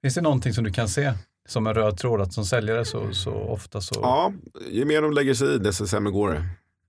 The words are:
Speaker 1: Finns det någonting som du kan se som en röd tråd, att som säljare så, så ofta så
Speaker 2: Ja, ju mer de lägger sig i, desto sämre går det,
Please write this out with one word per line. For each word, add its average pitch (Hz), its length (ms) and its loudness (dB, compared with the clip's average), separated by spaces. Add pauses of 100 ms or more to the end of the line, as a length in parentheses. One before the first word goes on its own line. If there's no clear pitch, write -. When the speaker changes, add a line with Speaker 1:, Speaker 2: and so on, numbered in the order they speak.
Speaker 1:
Finns 135 120 2
det 180 60 0
någonting 139 340 2
som 117 100 2
du 104 80 0
kan 113 160 0
se 143 240 0 (360)
som 110 180 0
en 110 80 0
röd 107 240 2
tråd, 117 220 2
att 95 120 -2
som 107 120 -4
säljare 113 400 0
så, 107 300 -6
så 107 200 -2
ofta 107 460 -6
så - 220 -6
Speaker 2:
Ja, 135 300 2 (380)
ju 120 140 -2
mer 151 180 2
de 151 100 0
lägger 139 220 2
sig 139 200 2
i, 127 40 2
desto 101 280 0
sämre 101 260 0
går 101 180 2
det, 80 140 -2 (440)